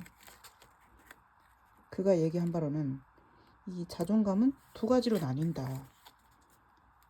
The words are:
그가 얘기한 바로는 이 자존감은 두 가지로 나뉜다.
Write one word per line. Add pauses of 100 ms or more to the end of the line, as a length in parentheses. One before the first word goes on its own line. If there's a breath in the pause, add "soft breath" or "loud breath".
(1900)
그가
얘기한
바로는 (680 soft breath)
이
자존감은 (200)
두
가지로
나뉜다. (1200)